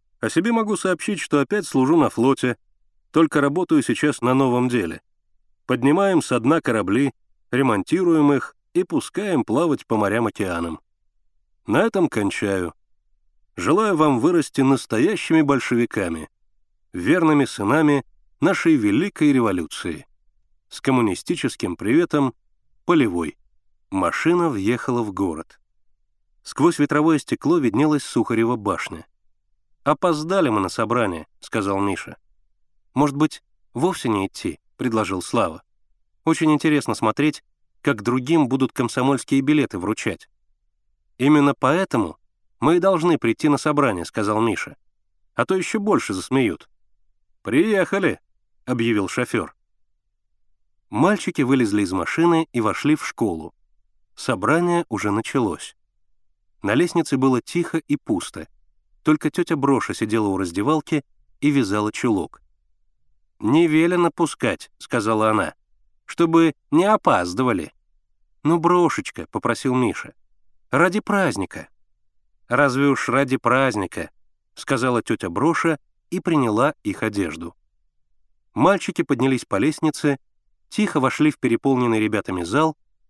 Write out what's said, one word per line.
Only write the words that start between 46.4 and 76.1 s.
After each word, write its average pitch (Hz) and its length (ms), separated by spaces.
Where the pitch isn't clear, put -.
«Приехали», 180 800
объявил 117 460
шофер. 120 440
Мальчики 175 520
вылезли 120 400
из 92 100
машины 160 640
и 117 80
вошли 110 340
в - 100
школу. 85 480
Собрание 165 760
уже 104 200
началось. 107 640
На 104 140
лестнице 165 420
было 127 240
тихо - 360
и 147 180
пусто. - 520
Только 156 280
тетя 170 240
Броша 135 380
сидела 107 340
у 95 100
раздевалки 107 640
и 143 100
вязала 107 420
чулок. 101 500
«Не 151 280
велено 170 440
пускать», - 640
сказала 110 540
она, 107 240
«чтобы 165 480
не 160 140
опаздывали». 110 920
«Ну, 165 160
Брошечка», 170 720
попросил 117 420
Миша, 123 400
«ради 175 300
праздника». 180 680
«Разве 139 420
уж 131 200
ради 131 280
праздника», 120 760
сказала 127 480
тетя 104 280
Броша 156 500